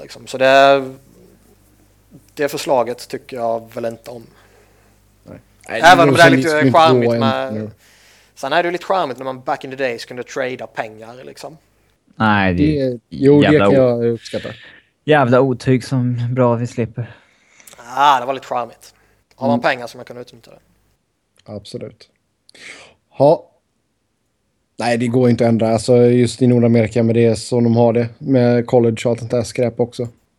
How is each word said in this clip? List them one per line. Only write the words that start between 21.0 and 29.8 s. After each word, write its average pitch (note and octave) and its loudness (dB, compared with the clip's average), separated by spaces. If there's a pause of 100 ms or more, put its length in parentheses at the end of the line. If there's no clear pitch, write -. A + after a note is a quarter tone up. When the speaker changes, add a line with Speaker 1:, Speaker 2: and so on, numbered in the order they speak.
Speaker 2:
Absolut. - -16 (1000)
Ha. C#3+ 2 (1300)
Nej, A#2 -2
det B2 -2
går B2 2
inte A#2+ 2
att A#2 2
ändra. A2+ 0
Alltså, A#2+ 2
just A#2+ 2
i B2+ 2
Nordamerika, A#2 2
men A2+ 0
det A#2 4
är A2+ 2
så A2+ -8
de A#2 2
har A#2 2
det. A#2 -2
Med A#2+ 0
college A#2 2
och A#2+ 0
allt A#2 -4
sånt - -10
där A#2+ -2
skräp A#2 -6
också. A#2+ -6 (320)